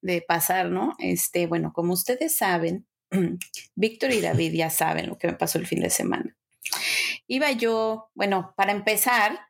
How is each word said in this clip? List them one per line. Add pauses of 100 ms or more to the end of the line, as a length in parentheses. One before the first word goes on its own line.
de
pasar,
¿no?
Este,
bueno,
como
ustedes
saben, (240)
<clears throat>
Víctor
y
David
ya
saben
lo
que
me
pasó
el
fin
de
semana. (920)
Iba
yo,
bueno,
para
empezar (100)